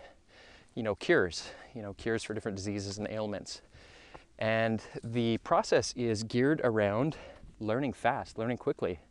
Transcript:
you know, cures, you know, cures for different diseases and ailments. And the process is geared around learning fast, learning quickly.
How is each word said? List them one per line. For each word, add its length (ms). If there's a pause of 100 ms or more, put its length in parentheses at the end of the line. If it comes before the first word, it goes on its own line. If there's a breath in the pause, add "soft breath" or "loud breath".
(720 loud breath)
you 80
know, 140
cures, 520 (280 loud breath)
you 80
know, 100
cures 300
for 100
different 240
diseases 400
and 120
ailments. 520 (800 loud breath)
And 420 (220)
the 340
process 580
is 280
geared 400
around 520 (440 loud breath)
learning 340
fast, 460
learning 180
quickly. 420 (100)